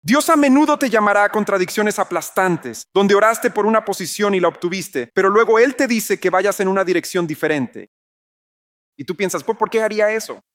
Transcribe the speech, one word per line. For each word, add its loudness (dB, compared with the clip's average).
Dios 0
a 6
menudo 4
te -2
llamará 2
a 0
contradicciones -2
aplastantes, -4
donde 2
oraste 2
por -2
una 2
posición -4
y 0
la 2
obtuviste, -6
pero 2
luego 4
Él 2
te 0
dice -2
que 0
vayas 0
en 0
una 0
dirección -2
diferente. -4
Y -16
tú -8
piensas, -4
"¿Por, -2
por -2
qué 0
haría 0
eso? -6